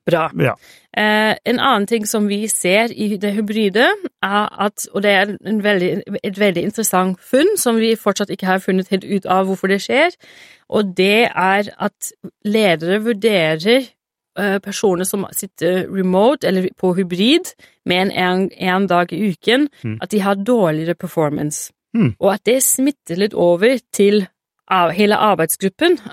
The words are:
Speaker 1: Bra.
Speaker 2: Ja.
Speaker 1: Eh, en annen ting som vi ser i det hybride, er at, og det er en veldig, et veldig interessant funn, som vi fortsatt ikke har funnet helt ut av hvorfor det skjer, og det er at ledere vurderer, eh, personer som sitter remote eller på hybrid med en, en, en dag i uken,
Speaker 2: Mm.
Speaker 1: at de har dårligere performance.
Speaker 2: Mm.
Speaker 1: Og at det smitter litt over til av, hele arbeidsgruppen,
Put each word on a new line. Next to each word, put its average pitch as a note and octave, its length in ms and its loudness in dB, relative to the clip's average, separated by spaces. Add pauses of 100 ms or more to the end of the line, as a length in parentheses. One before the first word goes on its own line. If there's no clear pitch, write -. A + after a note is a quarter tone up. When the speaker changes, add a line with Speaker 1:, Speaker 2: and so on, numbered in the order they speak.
Speaker 1:
Bra. D#3+ 320 0
Speaker 2:
Ja. C3+ 160 0 (420)
Speaker 1:
Eh, G#3+ 400 2 (100)
en A#3+ 140 0
annen G#3 280 0
ting A3 180 -2
som G#3 220 -2
vi G#3 200 -4
ser G#3 480 0
i G#3 220 -2
det G3+ 180 -4
hybride, G#3+ 520 0 (360)
er G3+ 240 -2 (120)
at, - 340 -4
og G3+ 80 -2
det G3+ 100 2
er G3 340 0
en G#3 160 -2
veldig, F#3+ 420 0 (200)
et G3 160 -6
veldig F#3 240 2
interessant F#3 560 -2
funn, F4 380 2
som A#3 180 0
vi A3+ 200 2
fortsatt G3+ 340 -2
ikke G3 160 -8
har F#3 140 2
funnet F#3+ 300 -2
helt F#3+ 140 -2
ut F#3+ 220 -4
av F#3+ 220 2
hvorfor F#3+ 200 -2
det G3 140 0
skjer, D4+ 340 0 (540)
og G3 260 -2
det G#3 400 2
er F#3+ 280 2 (160)
at - 320 -8 (340)
ledere G3+ 580 0
vurderer, G#3 880 0 (480)
eh, G3 220 -2
personer F#3+ 460 -2
som G3 280 -4
sitter F3+ 560 -4
remote F#3+ 580 0
eller F#3 300 0
på F#3 180 0
hybrid G3 580 0 (320)
med F#3 220 0
en, - 40 -2
en, F#3 460 0
en F#3+ 300 0
dag F3 240 0
i G3 220 -2
uken, C4+ 340 0 (160)
Speaker 2:
Mm. A2 180 -6
Speaker 1:
at F#3 100 -8
de G#3+ 80 2
har G3 160 0
dårligere F3 600 0
performance. D3+ 800 -4 (200)
Speaker 2:
Mm. D#3+ 280 2
Speaker 1:
Og F#3+ 120 4
at - 120 -6
det B3 180 2
smitter C4 540 -2
litt G#3 160 -2
over F3+ 460 2 (120)
til G3+ 360 2 (440)
av, F3 200 4
hele G#3 260 2
arbeidsgruppen, G3 800 0 (160)